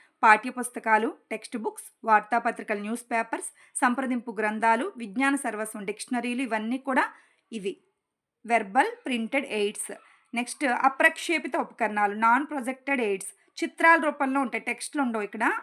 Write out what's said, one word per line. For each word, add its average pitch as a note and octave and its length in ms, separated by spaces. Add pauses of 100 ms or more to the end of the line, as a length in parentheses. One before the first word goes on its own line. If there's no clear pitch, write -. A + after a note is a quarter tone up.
(220)
పాఠ్యపుస్తకాలు, A#3 920 (160)
టెక్స్ట్ A3 260
బుక్స్, B3 280 (200)
వార్తాపత్రికలు, A3 760
న్యూస్ A3 300
పేపర్స్, - 680
సంప్రదింపు B3 500
గ్రంథాలు, A3 680
విజ్ఞాన B3 400
సర్వస్వం, G#3+ 480
డిక్షనరీలు, A#3+ 580
ఇవన్నీ A3+ 360
కూడా C4+ 260 (480)
ఇవి G3+ 240 (680)
వెర్బల్ A3+ 460 (140)
ప్రింటెడ్ B3 400
ఎయిడ్స్. G#3 460 (420)
నెక్స్ట్ B3 300
అప్రక్షేపిత D#4 920
ఉపకరణాలు, G#3 580
నాన్ A#3 320
ప్రొజెక్టెడ్ C4 540
ఎయిడ్స్, - 640
చిత్రాల E4 360
రూపంలో C#4 400
ఉంటాయి, - 240
టెక్స్ట్లు B3 380
ఉండవు, A3+ 200
ఇక్కడ G#3 220 (180)